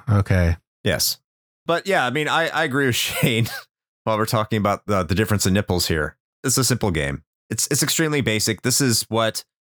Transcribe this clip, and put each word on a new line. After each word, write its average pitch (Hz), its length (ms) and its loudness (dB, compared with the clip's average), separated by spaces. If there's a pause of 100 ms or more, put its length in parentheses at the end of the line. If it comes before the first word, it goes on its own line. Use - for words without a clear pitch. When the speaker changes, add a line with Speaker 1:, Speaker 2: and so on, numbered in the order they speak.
Speaker 1:
Okay. 92 460 2 (300)
Speaker 2:
Yes. - 320 -2 (480)
But 165 200 -2
yeah, 180 200 2
I 123 60 -2
mean, 147 180 -2
I, 156 180 0
I 160 160 -2
agree 139 220 0
with 123 100 2
<laughs> - 0 -
Shane 113 520 0 (580)
while 110 120 0
we're 107 80 0
talking 110 320 0
about 101 280 0
the, 98 180 0
the 87 120 -2
difference 101 300 2
in 95 80 2
nipples 95 360 0
here. 76 260 -2 (300)
It's 131 120 0
a 135 60 2
simple 113 280 0
game. 69 320 -2 (260)
It's, - 220 -4
it's 143 120 0
extremely 151 380 0
basic. 110 400 0
This 127 180 0
is 123 300 2
what 110 340 -2 (200)